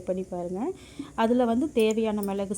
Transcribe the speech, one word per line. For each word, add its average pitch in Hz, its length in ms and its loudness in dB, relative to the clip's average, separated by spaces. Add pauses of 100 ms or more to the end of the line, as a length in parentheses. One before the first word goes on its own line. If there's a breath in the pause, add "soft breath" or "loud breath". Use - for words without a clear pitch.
பண்ணி 185 160 -2
பாருங்க. 180 380 -6 (540 loud breath)
அதுல 240 300 4
வந்து 233 220 2 (120)
தேவையான 214 420 2
மிளகு, 196 360 -2